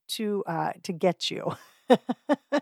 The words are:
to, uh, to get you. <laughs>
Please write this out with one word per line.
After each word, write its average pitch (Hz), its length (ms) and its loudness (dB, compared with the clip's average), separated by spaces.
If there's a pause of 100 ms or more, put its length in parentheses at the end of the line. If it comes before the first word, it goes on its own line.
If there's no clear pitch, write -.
to, 208 380 -2
uh, 160 260 -2 (100)
to 196 100 -6
get 170 380 0
you. - 260 -6 (320)
<laughs> 247 80 8 (640)